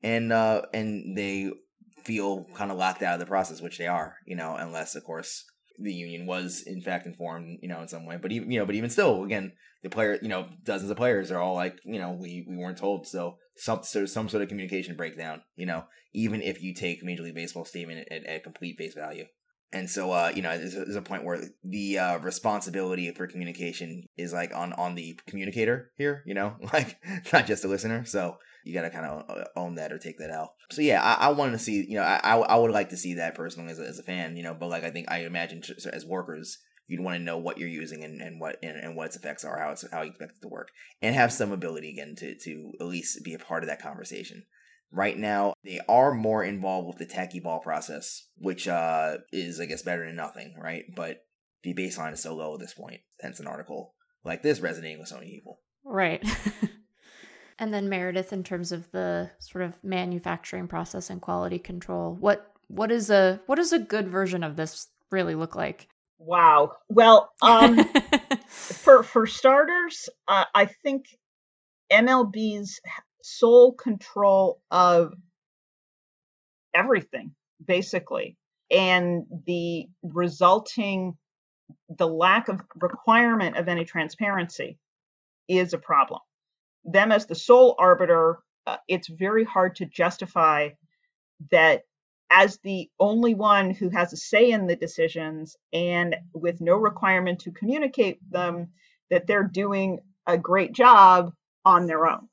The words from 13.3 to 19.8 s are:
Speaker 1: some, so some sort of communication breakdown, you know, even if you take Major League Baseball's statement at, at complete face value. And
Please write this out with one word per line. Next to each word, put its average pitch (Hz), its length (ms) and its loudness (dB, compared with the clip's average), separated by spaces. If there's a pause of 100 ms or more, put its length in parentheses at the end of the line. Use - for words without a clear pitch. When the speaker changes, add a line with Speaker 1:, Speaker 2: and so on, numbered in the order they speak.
Speaker 1:
some, - 260 -8
so 101 240 -6
some 110 220 -8
sort 104 140 -4
of 95 60 -8
communication 92 480 -10
breakdown, 80 460 -12 (140)
you 90 100 -10
know, 82 180 -8 (300)
even 107 280 -6
if 90 200 -8
you 90 120 -12
take 87 280 -10
Major 87 200 -10
League 82 120 -16
Baseball's 82 360 -14
statement 82 400 -16
at, 78 160 -14
at 78 180 -12
complete 87 340 -16
face 80 160 -14
value. 76 300 -14 (500)
And 92 140 -10